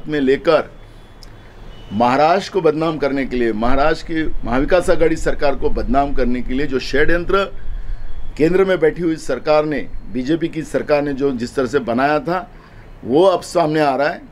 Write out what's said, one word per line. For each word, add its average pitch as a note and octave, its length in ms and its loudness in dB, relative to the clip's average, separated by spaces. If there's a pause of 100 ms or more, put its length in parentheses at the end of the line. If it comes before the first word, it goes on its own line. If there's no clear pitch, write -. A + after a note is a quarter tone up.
में D3+ 140 -2
लेकर C#3 500 2 (1200)
महाराष्ट्र C#3 600 2
को F#3+ 80 -2
बदनाम D#3+ 380 0
करने C3+ 280 -2
के A#2+ 100 -6
लिए, A#2 160 0
महाराष्ट्र C3+ 600 2
की D#3+ 340 0
महाविकास D3 440 2
आघाड़ी D#3+ 260 2
सरकार C#3+ 380 0
को A#2 160 0
बदनाम B2 440 0
करने B2 280 2
के B2+ 120 -4
लिए C#3+ 120 -2
जो C3 120 -2
षड्यंत्र E3+ 840 0 (760)
केंद्र F3+ 280 4
में F#3 160 0
बैठी D3+ 220 0
हुई D#3+ 140 -2
सरकार D3+ 480 0
ने, C#3 240 -4 (240)
बीजेपी D3+ 360 -2
की D#3 140 -8
सरकार C#3+ 400 -2
ने D3 100 -4
जो C#3 200 -2
जिस A#2+ 220 -6
तरह C3 120 -2
से B2+ 120 -2
बनाया C3 420 0
था, F3 300 -6 (540)
वो C3+ 200 4
अब F3 160 4
सामने D#3+ 400 0
आ C#3 160 2
रहा C#3 120 0
है। - 240 -8